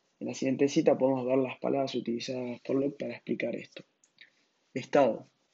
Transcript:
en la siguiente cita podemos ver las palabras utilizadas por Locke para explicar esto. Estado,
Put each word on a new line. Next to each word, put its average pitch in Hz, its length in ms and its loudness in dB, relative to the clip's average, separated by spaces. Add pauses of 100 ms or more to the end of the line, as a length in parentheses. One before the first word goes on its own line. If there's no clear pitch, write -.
(200)
en 120 80 -8
la 120 80 -6
siguiente 135 320 2
cita 147 320 4
podemos 131 260 2
ver 131 140 2
las 127 180 -2
palabras 131 380 -2
utilizadas 123 640 -4
por 131 140 -2
Locke 143 240 0
para 120 160 -6
explicar 120 400 -4
esto. - 280 -12 (920)
Estado, 131 520 2 (260)